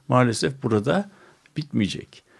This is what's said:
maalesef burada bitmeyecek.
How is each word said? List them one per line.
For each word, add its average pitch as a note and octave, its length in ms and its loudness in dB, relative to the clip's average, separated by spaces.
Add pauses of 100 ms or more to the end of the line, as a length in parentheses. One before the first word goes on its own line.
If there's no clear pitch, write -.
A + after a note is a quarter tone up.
maalesef B2+ 540 2
burada C3 480 0 (460)
bitmeyecek. - 680 -4 (180)